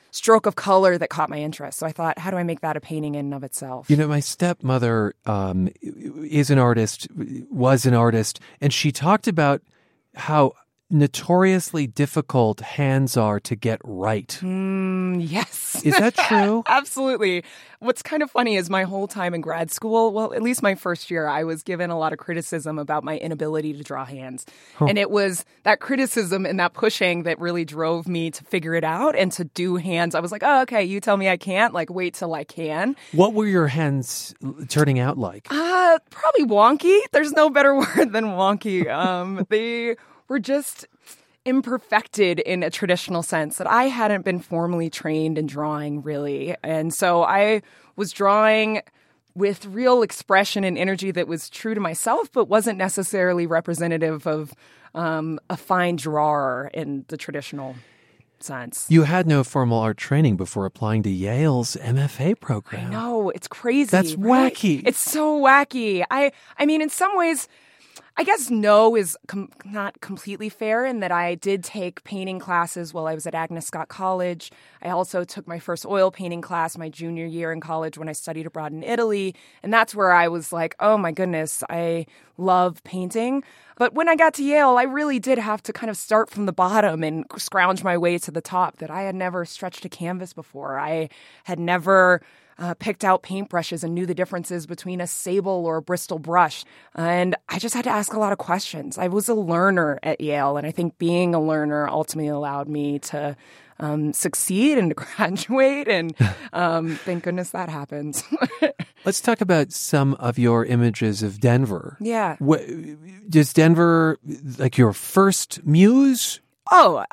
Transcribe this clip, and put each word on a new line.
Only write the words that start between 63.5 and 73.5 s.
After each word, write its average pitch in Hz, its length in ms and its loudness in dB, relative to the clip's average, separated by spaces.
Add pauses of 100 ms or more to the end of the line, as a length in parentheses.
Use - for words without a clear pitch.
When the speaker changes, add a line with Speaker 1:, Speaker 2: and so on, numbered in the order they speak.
Speaker 2:
That's 175 260 4
Speaker 1:
right? 254 360 4
Speaker 2:
wacky. 156 320 0
Speaker 1:
It's - 160 2
so 302 400 0
wacky. 262 680 4
I, 277 220 2 (260)
I 285 80 2
mean, 311 160 2
in 311 80 -2
some 381 260 0
ways, 330 320 0 (720)
I - 40 -2
guess 349 260 0
no 220 460 6
is 190 200 0 (120)
com-, 196 200 -10 (160)
not 202 360 -10
completely 196 480 -10
fair 220 360 -2
in 254 160 -4
that 180 120 -2
I 175 240 -2
did 196 260 -2
take 180 400 -10
painting 190 380 -8
classes 175 520 -4
while 160 140 -6
I 160 80 -4
was 156 140 -10
at 165 80 -6
Agnes 165 300 -6